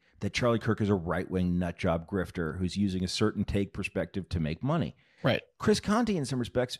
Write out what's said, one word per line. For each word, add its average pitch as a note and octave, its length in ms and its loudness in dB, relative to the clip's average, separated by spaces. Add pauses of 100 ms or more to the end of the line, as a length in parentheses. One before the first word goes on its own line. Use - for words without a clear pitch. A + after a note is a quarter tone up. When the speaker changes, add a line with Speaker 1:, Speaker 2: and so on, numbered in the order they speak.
(200)
Speaker 1:
that G2+ 140 -4
Charlie A#2 260 2
Kirk A2 200 0
is G#2+ 100 2
a G2+ 40 4
right-wing F2+ 640 0
nut F2 220 -2
job E2+ 280 2
grifter F2 520 -2
who's F#2 180 -2
using F#2 260 0
a F2+ 60 0
certain G#2+ 340 0
take G2+ 300 -2
perspective F#2 560 -4
to F#2 100 0
make D#2 240 -2
money. C3 320 -2 (280)
Speaker 2:
Right. - 180 2 (160)
Speaker 1:
Chris G#3 220 2
Conte, G#3+ 360 0
in D3 100 0
some B2+ 140 -4
respects, B2 400 -2